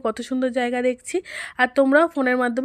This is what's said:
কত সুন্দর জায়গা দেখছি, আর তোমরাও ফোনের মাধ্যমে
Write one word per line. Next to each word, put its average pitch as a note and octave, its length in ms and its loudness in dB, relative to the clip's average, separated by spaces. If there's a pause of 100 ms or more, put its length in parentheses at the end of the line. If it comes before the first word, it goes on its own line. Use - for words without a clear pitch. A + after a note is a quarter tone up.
কত A3 160 -2
সুন্দর B3+ 300 -4
জায়গা B3 320 -4
দেখছি, B3+ 340 -4 (420)
আর B3 160 4
তোমরাও C#4 340 4
ফোনের B3+ 280 0
মাধ্যমে B3 180 0 (100)